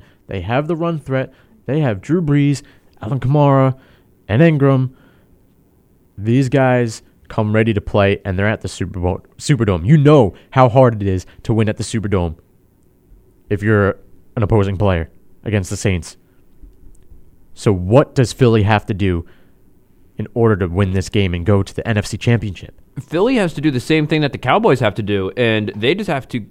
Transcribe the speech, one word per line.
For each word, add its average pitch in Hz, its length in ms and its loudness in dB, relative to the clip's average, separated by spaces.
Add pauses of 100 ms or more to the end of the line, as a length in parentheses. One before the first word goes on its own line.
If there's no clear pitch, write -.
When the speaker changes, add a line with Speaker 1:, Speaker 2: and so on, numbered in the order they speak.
(260)
Speaker 1:
they 95 160 -8
have 127 260 -4
the 170 80 -4
run 170 220 -4
threat, 131 340 -6 (320)
they 139 160 -2
have 110 220 -2
Drew 170 180 0
Brees, 143 420 0 (380)
Alvin 117 200 -6
Kamara, 135 580 2 (500)
and 117 140 2
Ingram. 139 520 2 (1200)
These 117 320 0
guys 127 520 0 (260)
come 107 260 -2
ready 110 180 2
to 101 80 -2
play, 101 440 0
and 95 140 -4
they're 98 80 0
at 107 140 -2
the - 80 -10
Super 92 320 -10
Bowl, 90 220 -2 (160)
Superdome. 104 480 0
You 151 100 6
know 143 380 4 (160)
how 131 180 4
hard 113 320 4
it 98 80 -2
is 92 160 -2 (200)
to 117 100 -2
win 107 160 2
at - 80 -8
the 110 60 -8
Superdome 95 520 -2 (1120)
if 101 140 -4
you're 104 360 2 (380)
an 113 60 0
opposing 98 340 0
player 90 340 -2 (320)
against 101 280 -4
the 101 80 -6
Saints. 90 400 -4 (1400)
So - 180 -2
what 95 420 2
does 123 200 0
Philly 113 300 2
have 107 220 0
to 113 80 -6
do 90 300 -2 (920)
in 104 180 -10
order 113 220 2
to 90 120 -2
win 92 240 -2
this 95 160 -4
game 98 260 -2
and 85 100 -6
go 98 180 2
to - 120 -10
the - 140 -8
N 110 80 -2
F 104 100 -2
C - 100 -8
Championship? 107 640 -4 (200)
Speaker 2:
Philly 196 360 -2
has 185 180 -2
to 147 60 -8
do 147 120 0
the 123 80 -2
same 156 260 0
thing 156 140 -2
that 147 100 0
the - 80 -10
Cowboys 156 400 2
have 107 160 0
to 117 80 -6
do, 98 340 -4
and 110 380 0
they 117 200 0
just 196 140 -6
have 143 200 -6
to 113 220 -8